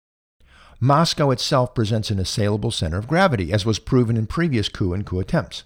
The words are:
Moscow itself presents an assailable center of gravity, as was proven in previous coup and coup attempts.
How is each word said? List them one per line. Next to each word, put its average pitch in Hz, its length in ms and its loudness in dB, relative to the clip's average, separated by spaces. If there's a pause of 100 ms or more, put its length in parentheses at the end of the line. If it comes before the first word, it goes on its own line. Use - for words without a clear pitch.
(800)
Moscow 143 520 2
itself 127 440 0
presents 110 360 0
an 101 80 -2
assailable 104 520 -2
center 87 280 -2
of 110 100 -6
gravity, 147 440 2
as 101 140 0
was 110 120 0
proven 117 400 2
in 110 80 -2
previous 143 420 0
coup 90 240 -2
and 101 140 -4
coup 92 140 -4
attempts. - 460 -4